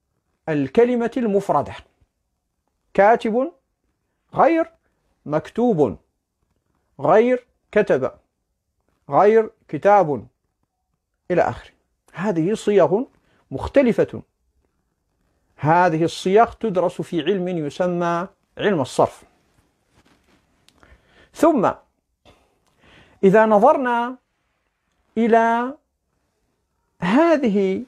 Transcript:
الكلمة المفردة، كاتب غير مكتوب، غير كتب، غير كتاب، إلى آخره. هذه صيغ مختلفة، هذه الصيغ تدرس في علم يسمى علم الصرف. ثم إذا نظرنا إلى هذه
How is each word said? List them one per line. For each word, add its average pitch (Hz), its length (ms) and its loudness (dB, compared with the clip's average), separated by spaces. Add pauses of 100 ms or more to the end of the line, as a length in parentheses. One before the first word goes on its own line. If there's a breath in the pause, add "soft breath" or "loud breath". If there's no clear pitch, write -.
(480)
الكلمة 233 680 0
المفردة، 190 580 -2 (1200)
كاتب 233 580 0 (800)
غير 330 360 0 (560)
مكتوب، 156 720 -2 (1000)
غير 226 460 0 (260)
كتب، 170 380 0 (1000)
غير 208 400 2 (180)
كتاب، 156 580 0 (1040)
إلى 175 120 0
آخره. - 280 -6 (420)
هذه 180 420 -2
صيغ 196 480 2 (480)
مختلفة، 175 720 0 (1300)
هذه 165 480 0
الصيغ - 480 0
تدرس 180 500 -4
في 165 200 -6
علم 180 260 -4
يسمى 175 800 -6 (300)
علم 185 220 -2
الصرف. - 440 -2 (2000 soft breath)
ثم 269 380 0 (1500 soft breath)
إذا 214 220 4
نظرنا 240 720 0 (1000)
إلى 226 560 0 (1300)
هذه 214 880 0